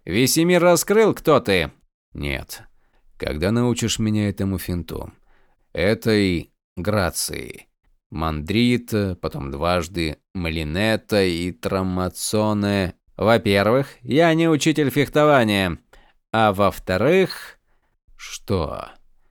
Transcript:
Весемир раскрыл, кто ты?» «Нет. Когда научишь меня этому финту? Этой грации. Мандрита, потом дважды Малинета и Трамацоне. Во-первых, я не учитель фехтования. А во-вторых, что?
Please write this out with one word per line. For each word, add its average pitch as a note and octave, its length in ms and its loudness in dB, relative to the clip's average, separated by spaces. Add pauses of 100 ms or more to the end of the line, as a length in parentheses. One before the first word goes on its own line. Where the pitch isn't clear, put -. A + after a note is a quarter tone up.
Весемир D#3+ 560 2
раскрыл, F3+ 520 4
кто C#3 260 2
ты?» F2 320 0 (420)
«Нет. C#2+ 500 -8 (540)
Когда D#2 340 -2
научишь A#2 480 -2
меня G#2+ 300 0
этому G2 280 -4
финту? E2 540 -8 (600)
Этой G2+ 800 0 (240)
грации. F2+ 880 -4 (420)
Мандрита, G2 1120 -2
потом C#2+ 300 -8
дважды E2 640 -2 (160)
Малинета F2 880 -2
и F2 280 -2
Трамацоне. G2 1400 -2 (240)
Во-первых, G#2+ 840 2
я D3+ 300 2
не E3 140 2
учитель D3+ 420 2
фехтования. A#2+ 920 2 (520)
А G#2+ 220 4
во-вторых, G2+ 1080 0 (560)
что? - 720 -6 (420)